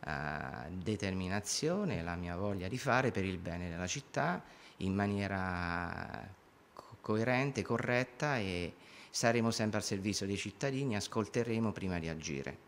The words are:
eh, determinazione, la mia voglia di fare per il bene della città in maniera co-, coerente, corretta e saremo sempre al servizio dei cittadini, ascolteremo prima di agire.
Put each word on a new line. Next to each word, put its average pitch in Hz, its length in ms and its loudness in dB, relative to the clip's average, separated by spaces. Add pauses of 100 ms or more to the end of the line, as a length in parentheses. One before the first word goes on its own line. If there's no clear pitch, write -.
eh, 71 60 -4 (600)
determinazione, 98 1300 0
la 85 140 -2
mia 87 180 -4
voglia 98 320 -2
di 127 100 -4
fare 127 360 4
per 95 120 0
il 92 140 0
bene 87 320 -4
della 87 160 -2
città 147 560 -2 (360)
in 95 140 2
maniera 92 1400 0 (440)
co-, - 280 -16
coerente, 123 640 2
corretta 123 760 2
e 87 360 0 (340)
saremo 117 440 4
sempre 107 260 2
al 101 60 -2
servizio 98 420 0
dei 98 100 0
cittadini, 131 600 -2
ascolteremo 113 760 0
prima 92 300 0
di 80 80 -2
agire. 78 600 -4